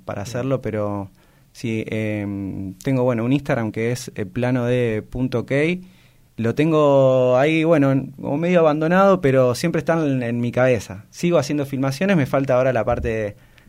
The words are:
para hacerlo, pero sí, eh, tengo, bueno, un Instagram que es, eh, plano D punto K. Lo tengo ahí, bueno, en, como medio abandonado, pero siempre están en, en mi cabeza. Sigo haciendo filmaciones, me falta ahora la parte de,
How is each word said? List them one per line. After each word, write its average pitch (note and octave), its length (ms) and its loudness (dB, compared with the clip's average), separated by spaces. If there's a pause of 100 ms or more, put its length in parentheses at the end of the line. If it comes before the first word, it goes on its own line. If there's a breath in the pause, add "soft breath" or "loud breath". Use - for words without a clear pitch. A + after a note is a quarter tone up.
para - 180 -10
hacerlo, B2+ 400 -6
pero G#2 480 -6 (420 soft breath)
sí, A2+ 360 -6
eh, G#2+ 360 -4 (580)
tengo, C3 200 0
bueno, A#2+ 220 0
un B2 80 0
Instagram C3+ 400 -2
que A2+ 200 -2
es, - 220 -10
eh, A2 120 -6
plano B2 400 -2
D A#2+ 360 0
punto B2 440 -4
K. B2+ 80 -4 (840 loud breath)
Lo A2+ 180 -2
tengo C#3 840 4
ahí, D#3 280 2
bueno, D3 260 4
en, C3+ 220 0
como C3 240 -6
medio E3+ 240 2
abandonado, E3+ 600 4
pero C3 360 2
siempre E3 240 -2
están D#3+ 280 0
en, C3 140 -2
en A#2+ 180 -2
mi A#2+ 120 -2
cabeza. A#2+ 580 0
Sigo F3 280 0
haciendo D3 280 -2
filmaciones, C#3 500 0
me F3+ 100 2
falta C3+ 280 0
ahora B2+ 180 2
la A2+ 120 0
parte A#2+ 240 -2
de, A2 280 -4 (320 soft breath)